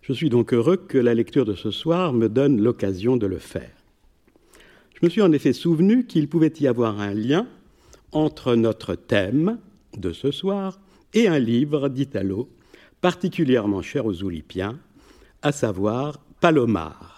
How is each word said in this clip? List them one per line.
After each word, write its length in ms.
Je 100
suis 160
donc 260
heureux 220
que 220
la 160
lecture 320
de 100
ce 160
soir 400
me 160
donne 320
l'occasion 560
de 120
le 120
faire. 320
Je 120
me 40
suis 120
en 100
effet 220
souvenu 520
qu'il 220
pouvait 320
y 80
avoir 320
un 140
lien 340
entre 440
notre 400
thème 640
de 160
ce 180
soir 520
et 160
un 100
livre 480
d'Italo 640
particulièrement 840
cher 240
aux 160
Oulipiens, 560
à 120
savoir 680
Palomar. 760